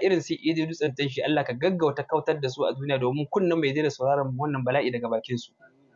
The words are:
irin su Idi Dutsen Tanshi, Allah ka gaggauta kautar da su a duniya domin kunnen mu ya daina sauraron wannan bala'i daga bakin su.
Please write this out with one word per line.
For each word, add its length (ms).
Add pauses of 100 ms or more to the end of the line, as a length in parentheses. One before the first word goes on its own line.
irin 180
su 140
Idi 320
Dutsen 280
Tanshi, 280
Allah 220
ka 80
gaggauta 520
kautar 360
da 80
su 180
a 80
duniya 260
domin 300
kunnen 280
mu 60
ya 100
daina 160
sauraron 460
wannan 280
bala'i 260
daga 180
bakin 300
su. 140 (440)